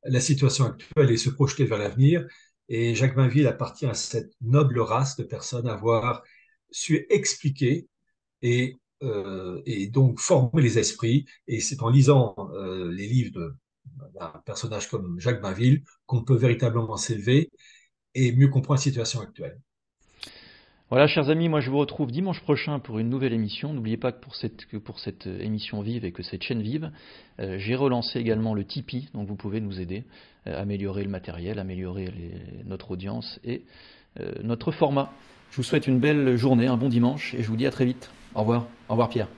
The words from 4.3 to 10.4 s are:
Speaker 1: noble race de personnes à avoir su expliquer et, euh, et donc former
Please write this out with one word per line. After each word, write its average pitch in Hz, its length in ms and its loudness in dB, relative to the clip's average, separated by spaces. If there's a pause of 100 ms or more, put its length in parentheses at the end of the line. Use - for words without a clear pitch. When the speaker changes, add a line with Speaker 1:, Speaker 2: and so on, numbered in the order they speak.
Speaker 1:
noble 123 380 4
race 113 360 0
de 120 80 -6
personnes 117 440 -6
à 110 60 -2
avoir 113 500 0 (460)
su - 400 -2
expliquer - 760 0 (540)
et, 123 340 0 (280)
euh, 95 640 -6
et 101 220 -4
donc 123 320 4
former 143 420 4